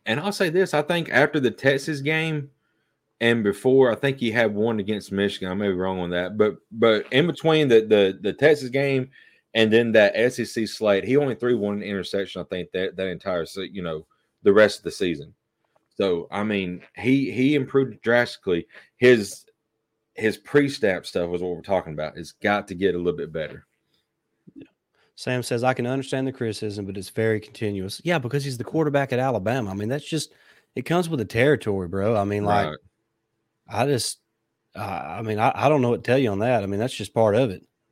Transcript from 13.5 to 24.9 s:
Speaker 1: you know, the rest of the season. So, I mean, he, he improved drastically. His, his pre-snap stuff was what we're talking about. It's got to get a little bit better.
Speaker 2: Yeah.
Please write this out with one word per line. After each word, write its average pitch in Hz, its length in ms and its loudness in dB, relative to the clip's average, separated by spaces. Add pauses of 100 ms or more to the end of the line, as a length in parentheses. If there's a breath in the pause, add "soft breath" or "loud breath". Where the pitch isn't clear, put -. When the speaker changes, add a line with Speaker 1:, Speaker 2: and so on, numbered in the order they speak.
Speaker 1:
you 98 80 -10
know, 80 240 -8 (380)
the 101 100 8
rest 104 260 6
of - 40 -18
the 85 80 -8
season. 80 420 -4 (640)
So, 92 340 -2
I 101 120 -4
mean, 95 380 -4 (160)
he, 127 340 0
he 131 240 2
improved 131 460 -2
drastically. 113 680 0 (300 loud breath)
His, 120 480 4 (680)
his 107 240 0
pre-snap 131 680 0
stuff 87 240 -4
was 87 120 -4
what 90 140 -6
we're 80 60 -12
talking 87 320 -2
about. 76 240 -8
It's 82 160 -14
got 101 360 -2
to 95 60 -12
get 90 200 2
a - 20 -4
little 87 200 -2
bit 82 140 -10
better. 78 340 -10 (880)
Speaker 2:
Yeah. - 100 -20 (500)